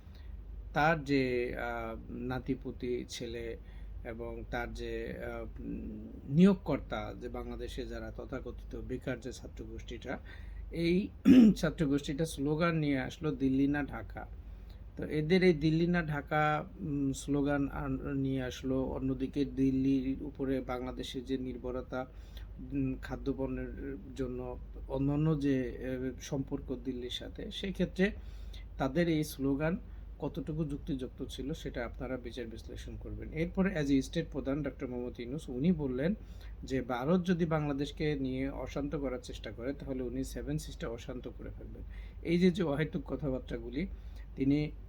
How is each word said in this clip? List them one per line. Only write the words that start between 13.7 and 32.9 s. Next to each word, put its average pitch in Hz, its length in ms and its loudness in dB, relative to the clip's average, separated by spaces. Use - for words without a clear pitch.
ঢাকা।" 113 440 -8
তো - 60 -4
এদের 156 400 4
এই 180 100 10
"দিল্লি 160 340 6
না 175 180 4
ঢাকা", 151 600 2
উম, 143 340 0
স্লোগান 139 540 2
আন-, 139 460 -2
নিয়ে 135 300 2
আসলো। 131 400 0
অন্যদিকে 131 600 0
দিল্লির 135 800 4
উপরে 135 380 0
বাংলাদেশের 127 640 -4
যে 135 120 0
নির্ভরতা, 127 680 -4
উম, 135 300 2
খাদ্যপণ্যের 131 960 -4
জন্য 127 420 -4
অন্যান্য 143 520 4
যে, 135 300 4
এ, 131 420 -4
সম্পর্ক 135 540 -4
দিল্লির 123 240 -4
সাথে, - 420 -8
সেই 190 200 -4
ক্ষেত্রে 185 400 2
তাদের 143 320 2
এই 156 140 4
স্লোগান 151 540 2
কতটুকু 156 460 -2
যুক্তিযুক্ত 139 580 -4
ছিল 131 300 -4
সেটা 135 320 -4
আপনারা 127 320 -4
বিচার 120 280 -6
বিশ্লেষণ 113 500 -8